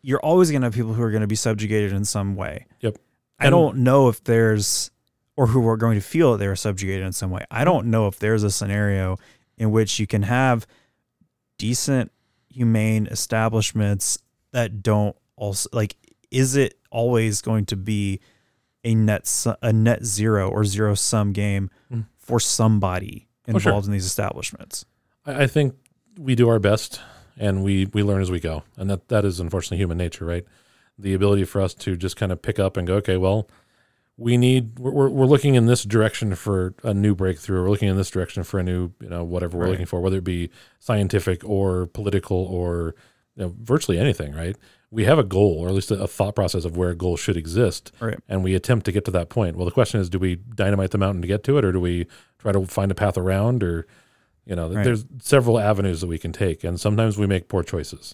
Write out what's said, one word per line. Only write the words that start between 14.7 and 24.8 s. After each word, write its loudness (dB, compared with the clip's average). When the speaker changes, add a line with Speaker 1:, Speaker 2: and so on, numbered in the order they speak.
Speaker 1:
don't 2
also, -6
like, -2
is 0
it 2
always 0
going 0
to -6
be -2
a 0
net 2
su-, -2
a 2
net 2
zero 0
or 0
zero 0
sum 0
game -2
Speaker 2:
Mm. -6
Speaker 1:
for 0
somebody 0
Speaker 2:
Oh, 0
sure. 2
Speaker 1:
involved 0
in -2
these -2
establishments? -8